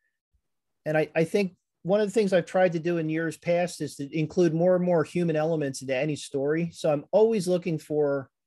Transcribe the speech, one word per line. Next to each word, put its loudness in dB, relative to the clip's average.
And 0
I, 0
I 2
think -2
one 0
of 0
the -8
things 2
I've 2
tried 2
to -4
do -2
in -2
years -2
past -2
is -8
to -8
include 2
more 4
and 0
more 2
human -2
elements -2
into -4
any -2
story. -2
So -2
I'm -2
always 4
looking -2
for -2